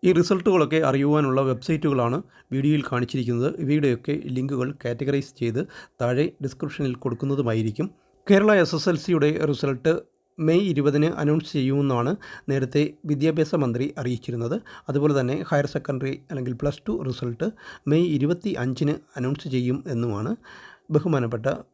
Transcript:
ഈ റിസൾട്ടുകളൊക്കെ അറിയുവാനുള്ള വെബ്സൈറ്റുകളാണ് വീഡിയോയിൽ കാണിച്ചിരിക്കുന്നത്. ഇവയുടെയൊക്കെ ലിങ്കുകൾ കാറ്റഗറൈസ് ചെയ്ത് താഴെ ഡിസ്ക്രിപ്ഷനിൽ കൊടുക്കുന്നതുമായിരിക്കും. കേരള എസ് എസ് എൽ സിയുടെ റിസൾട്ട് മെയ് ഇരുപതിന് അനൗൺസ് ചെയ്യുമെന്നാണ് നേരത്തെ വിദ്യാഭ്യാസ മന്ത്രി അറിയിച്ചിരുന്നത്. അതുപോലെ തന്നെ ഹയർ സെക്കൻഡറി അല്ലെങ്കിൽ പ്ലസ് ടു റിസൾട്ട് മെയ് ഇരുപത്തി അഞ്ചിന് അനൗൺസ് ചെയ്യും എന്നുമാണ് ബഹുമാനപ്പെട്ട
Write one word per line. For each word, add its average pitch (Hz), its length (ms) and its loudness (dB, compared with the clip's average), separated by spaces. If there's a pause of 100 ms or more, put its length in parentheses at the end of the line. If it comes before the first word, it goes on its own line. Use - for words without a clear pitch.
ഈ 185 180 4
റിസൾട്ടുകളൊക്കെ 175 680 4
അറിയുവാനുള്ള 139 500 2 (100)
വെബ്സൈറ്റുകളാണ് 139 680 0 (320)
വീഡിയോയിൽ 143 400 2
കാണിച്ചിരിക്കുന്നത്. 120 580 0 (140)
ഇവയുടെയൊക്കെ 139 520 0 (200)
ലിങ്കുകൾ 131 340 -2 (140)
കാറ്റഗറൈസ് 135 560 -2
ചെയ്ത് 120 240 -2 (380)
താഴെ 123 260 0 (160)
ഡിസ്ക്രിപ്ഷനിൽ 135 500 -4 (120)
കൊടുക്കുന്നതുമായിരിക്കും. 117 840 -2 (420)
കേരള 202 200 8 (120)
എസ് 170 140 0
എസ് 151 140 0
എൽ 170 120 2
സിയുടെ 151 260 4 (200)
റിസൾട്ട് 139 440 0 (460)
മെയ് 165 340 2
ഇരുപതിന് 143 360 2 (140)
അനൗൺസ് 151 300 0
ചെയ്യുമെന്നാണ് 135 600 0 (380)
നേരത്തെ 135 320 0 (280)
വിദ്യാഭ്യാസ 156 520 0
മന്ത്രി 123 240 0 (140)
അറിയിച്ചിരുന്നത്. 120 540 -4 (340)
അതുപോലെ 143 280 2
തന്നെ 131 200 0 (120)
ഹയർ 143 240 0
സെക്കൻഡറി 135 420 -6 (160)
അല്ലെങ്കിൽ 127 300 -6
പ്ലസ് 143 280 -4
ടു 214 60 -2 (140)
റിസൾട്ട് 123 400 -4 (440)
മെയ് 170 140 4 (100)
ഇരുപത്തി 175 360 0 (120)
അഞ്ചിന് 135 300 0 (240)
അനൗൺസ് 139 360 -4
ചെയ്യും 127 240 0 (160)
എന്നുമാണ് 117 380 -2 (580)
ബഹുമാനപ്പെട്ട 131 560 0 (280)